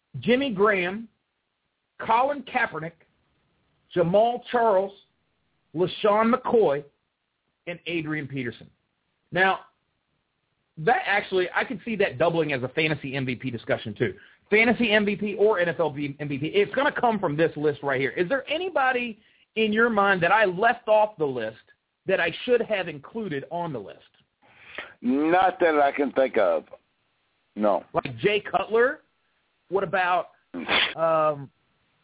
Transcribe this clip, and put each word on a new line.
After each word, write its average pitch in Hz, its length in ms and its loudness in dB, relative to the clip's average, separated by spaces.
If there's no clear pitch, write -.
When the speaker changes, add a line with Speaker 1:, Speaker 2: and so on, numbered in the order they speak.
Speaker 1:
Jimmy 247 300 0
Graham, 202 580 0
Colin 262 440 0
Kaepernick, 165 480 -4
Jamal 214 580 2
Charles, 202 420 2
LaShawn 208 580 2
McCoy, 208 520 2
and 170 200 -12
Adrian 156 420 -6
Peterson. 127 420 -10
Now, 185 280 2
that 214 280 0
actually, 190 460 -2
I 220 120 -2
can 208 200 -8
see 226 120 -6
that 175 220 -2
doubling 165 340 0
as 123 100 -4
a 127 60 -4
fantasy 151 480 -4
M 135 100 -4
V 127 80 -4
P 131 160 -8
discussion, 113 480 -6
too. 104 160 0
Fantasy 226 440 2
M 214 120 4
V 202 120 -2
P 208 180 -6
or 202 240 4
N 175 100 0
F 165 120 -2
L 156 80 0
M 143 400 -8
V 143 100 -6
P. 147 80 -4
It's 196 260 0
gonna 277 200 0
come 233 260 0
from 165 180 -2
this 156 200 2
list 147 260 -2
right 139 180 -2
here. 135 100 0
Is 175 180 -2
there 269 200 -4
anybody 262 720 -2
in 220 160 0
your 233 180 4
mind 196 320 2
that 170 80 2
I 220 140 4
left 214 420 0
off 214 320 2
the 156 80 0
list 113 300 -6
that 185 140 0
I 170 120 -2
should 240 180 2
have 190 240 -4
included 151 640 -8
on 170 220 -6
the 120 80 -8
list? 85 180 -16
Speaker 2:
Not 165 560 2
that 160 220 4
I 139 100 4
can 139 220 -2
think 127 260 2
of. 90 260 2
No. 104 360 0
Speaker 1:
Like 139 260 -4
Jay 202 220 0
Cutler? 220 600 0
What 190 140 -2
about, 180 460 0
Speaker 2:
<laughs> - 420 -2
Speaker 1:
um, 156 540 0